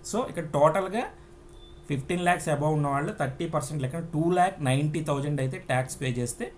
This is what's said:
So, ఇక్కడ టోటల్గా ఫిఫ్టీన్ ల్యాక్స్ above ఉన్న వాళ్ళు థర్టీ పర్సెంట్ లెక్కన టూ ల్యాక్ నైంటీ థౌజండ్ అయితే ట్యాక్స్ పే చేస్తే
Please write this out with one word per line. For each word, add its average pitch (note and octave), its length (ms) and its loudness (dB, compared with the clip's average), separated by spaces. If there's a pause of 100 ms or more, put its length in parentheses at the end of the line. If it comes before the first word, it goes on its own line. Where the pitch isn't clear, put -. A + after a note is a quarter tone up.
(120)
So, G3+ 80 0 (120)
ఇక్కడ D#3+ 140 -6 (120)
టోటల్గా F#3+ 460 4 (840)
ఫిఫ్టీన్ F3 380 -2
ల్యాక్స్ F3 280 2
above D3+ 240 2
ఉన్న D3 160 2
వాళ్ళు D#3+ 160 0 (100)
థర్టీ C3+ 320 -2
పర్సెంట్ D#3 300 -2
లెక్కన E3 200 -4 (120)
టూ D3+ 80 2 (160)
ల్యాక్ F#3+ 180 4 (140)
నైంటీ D3+ 300 2 (100)
థౌజండ్ C#3+ 320 0
అయితే C3 140 -2 (120)
ట్యాక్స్ B2+ 320 0
పే C3 80 0 (100)
చేస్తే B2 280 -4 (100)